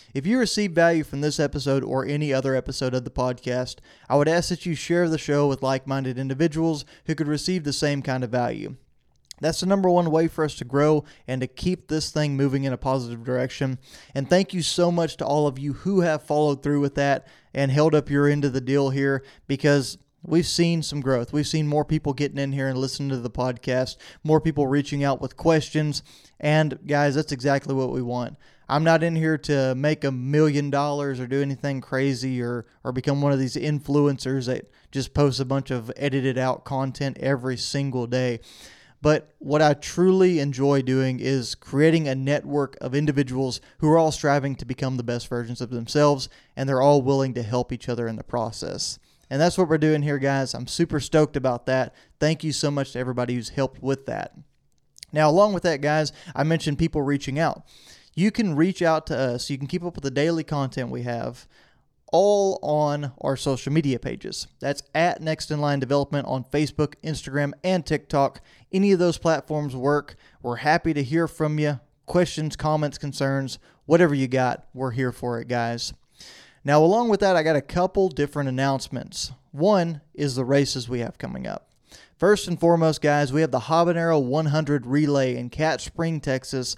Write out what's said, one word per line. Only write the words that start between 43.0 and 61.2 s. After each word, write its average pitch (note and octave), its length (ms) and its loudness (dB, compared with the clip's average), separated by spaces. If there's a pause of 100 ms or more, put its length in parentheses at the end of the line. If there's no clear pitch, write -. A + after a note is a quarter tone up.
who D3+ 100 4
are E3 100 8
all D#3 120 4
striving C#3 440 0
to B2 100 -10
become C3 320 -4
the A#2+ 60 -4
best A#2+ 240 -6
versions A#2+ 340 -6
of A2+ 80 -8
themselves, C3+ 580 2 (280)
and C3+ 120 -4
they're C3 140 2
all C#3+ 220 6
willing C3+ 320 0
to A#2+ 80 -6
help B2 280 -2
each B2 160 -10
other A#2+ 200 -4
in A2+ 80 -6
the A2 80 -10
process. - 720 -6 (320)
And C3+ 100 -2
that's F3 200 2
what F3 100 2
we're D#3+ 80 2
doing D3+ 240 2
here, C#3+ 160 -2
guys. C3+ 380 -2
I'm A#2+ 100 -10
super E3 340 -2
stoked D3+ 380 2
about B2+ 300 -2
that. C3 260 0 (260)
Thank D#3 240 0
you D#3 80 -2
so C#3+ 200 -2
much C#3 220 -4
to B2 60 -6
everybody B2 360 -4
who's A#2 140 -8
helped - 340 -4
with C3+ 240 -4
that. G1+ 280 -8 (800)
Now, D3+ 160 4
along G3+ 240 4
with F3 100 -2
that, D#3 180 0
guys, D3+ 320 0 (200)
I C#3+ 100 0
mentioned D#3 360 0
people D#3+ 220 0
reaching C#3 360 -2
out. D#3+ 260 -2 (500)
You G3 180 2
can G3 240 0
reach F3 260 2
out D#3+ 260 2
to C#3 100 -4
us. B2 320 -2
You C#3 80 -4
can C#3 100 -8
keep F3 160 -6
up F3 120 -8
with C#3 100 -8
the C3+ 60 -4
daily D#3 340 0
content C3+ 440 -4
we B2+ 120 -8
have A#2+ 460 -8 (640)